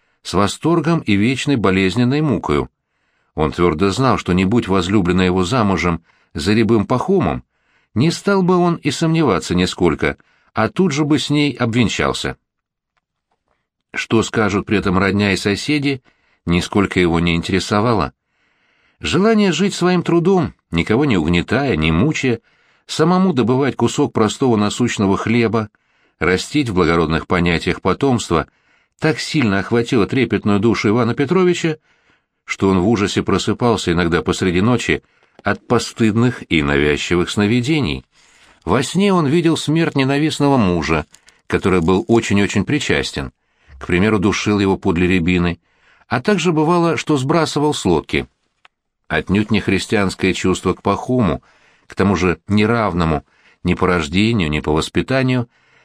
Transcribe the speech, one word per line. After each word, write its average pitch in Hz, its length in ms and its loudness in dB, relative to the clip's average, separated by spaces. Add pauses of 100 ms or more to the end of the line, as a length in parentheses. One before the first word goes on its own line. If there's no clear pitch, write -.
(220)
с - 100 -10
восторгом 151 680 0
и 107 140 0
вечной 127 420 0
болезненной 98 640 0
мукою. 76 500 -2 (640)
Он 78 160 -2
твердо 87 400 0
знал, 117 260 0
что 90 160 -2
не 92 120 2
будь 117 220 0
возлюбленная 92 580 2
его 92 180 2
замужем 90 600 0 (300)
за 85 200 -2
рябым 110 340 2
Пахомом, 127 560 -2 (500)
не 147 180 0
стал 196 320 0
бы 180 140 2
он 175 180 2
и 156 160 -4
сомневаться 156 640 0
нисколько, 82 640 0 (360)
а 110 160 0
тут 185 220 0
же 147 140 -2
бы 147 140 2
с - 100 -6
ней 147 240 0
обвенчался. 95 840 -2 (1600)
Что - 300 0
скажут 101 420 -2
при 104 120 0
этом 92 200 0
родня 98 360 2
и 95 40 0
соседи, 139 640 -2 (440)
нисколько 87 540 0
его 85 200 2
не 85 160 0
интересовало. 95 800 -2 (840)
Желание 208 520 2
жить 180 240 0
своим 180 260 0
трудом, 170 520 2 (180)
никого 107 340 0
не 123 120 2
угнетая, 87 580 0
не 78 160 2
мучая, 120 480 0 (460)
самому 180 480 2
добывать 127 420 0
кусок 123 380 0
простого 113 420 0
насущного 104 640 0
хлеба, 110 520 0 (500)
растить 104 500 0
в 101 40 -4
благородных 82 540 2
понятиях 87 540 0
потомство, 95 640 0 (520)
так 151 200 0
сильно 110 400 0
охватило 117 480 0
трепетную 104 520 0
душу 107 300 0
Ивана 117 240 0
Петровича, 170 640 0 (680)
что - 240 0
он 95 100 2
в 87 80 2
ужасе 101 360 0
просыпался 101 680 0
иногда 82 300 0
посреди 90 400 0
ночи 110 420 0 (400)
от 101 240 -4
постыдных 113 840 0
и 80 120 2
навязчивых 73 640 0
сновидений. 113 760 -2 (600)
Во 104 160 0
сне 190 320 0
он 170 140 0
видел 165 300 2
смерть 156 380 -2
ненавистного 139 640 0
мужа, 82 480 0 (400)
который 92 360 0
был 92 260 2
очень-очень 101 580 2
причастен, 78 640 -4 (480)
к - 60 -16
примеру, 104 320 2
душил 101 420 0
его 98 180 2
подле 90 300 0
рябины, 87 520 0 (480)
а 127 140 -2
также 180 300 0
бывало, 165 460 0
что 151 200 -2
сбрасывал 147 560 0
с - 120 -6
лодки. 76 420 0 (800)
Отнюдь 90 440 -2
не 107 80 2
христианское 95 760 -2
чувство 92 400 -2
к - 80 -16
Пахому, 98 640 -2 (420)
к - 100 -20
тому 101 200 2
же 87 320 0
неравному 101 760 0 (400)
ни 87 120 0
по 92 120 -2
рождению, 90 640 0
ни 76 100 -2
по 76 120 -2
воспитанию, 127 760 -2 (380)